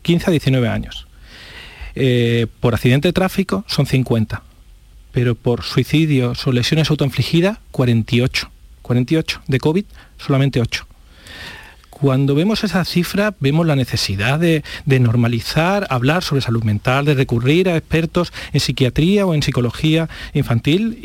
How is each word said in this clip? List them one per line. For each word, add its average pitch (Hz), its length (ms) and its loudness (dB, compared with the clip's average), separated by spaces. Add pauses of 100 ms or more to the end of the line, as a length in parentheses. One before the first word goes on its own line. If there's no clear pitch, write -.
quince 170 280 0
a - 20 2
diecinueve 131 380 2
años. 110 380 -8 (880)
Eh, 120 520 2 (140)
por 123 120 2
accidente 131 360 2
de 170 40 2
tráfico 190 560 -2
son - 160 0
cincuenta, 120 580 0 (720)
pero 123 220 0
por 120 280 -2
suicidios 131 840 0
o 135 60 2
lesiones 139 360 2
autoinfligidas, 160 680 0 (120)
cuarenta 120 460 0
y 120 60 4
ocho. - 280 -4 (300)
Cuarenta 123 320 -2
y 160 60 4
ocho. - 280 -6
De 131 140 0
covid, 165 240 0 (320)
solamente 135 420 0
ocho. - 280 -4 (1040)
Cuando 139 440 2
vemos 196 300 0
esa 185 200 0
cifra, 196 540 -2
vemos 147 260 2
la 156 120 2
necesidad 120 640 -2
de, 160 240 2 (220)
de 131 120 4
normalizar, 120 920 2
hablar 135 360 0
sobre 139 180 -2
salud 113 220 -2
mental, 127 400 0
de 151 100 2
recurrir 135 540 2
a 170 80 2
expertos 160 560 -2 (200)
en 147 60 0
psiquiatría 156 680 2
o 180 100 0
en 147 100 0
psicología 156 640 0 (260)
infantil 156 720 0